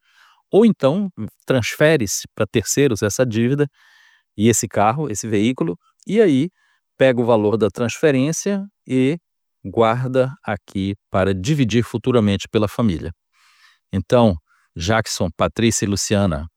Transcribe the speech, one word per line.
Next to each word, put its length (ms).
Ou 140
então, 440
transfere-se 880
pra 100
terceiros 580
essa 220
dívida 420
e 140
esse 180
carro, 420
esse 180
veículo, 500
e 120
aí 300
pega 240
o 40
valor 300
da 140
transferência 960
e 300
guarda 800
aqui 520
para 260
dividir 480
futuramente 640
pela 200
família. 440
Então, 420
Jackson, 600
Patrícia 500
e 20
Luciana, 680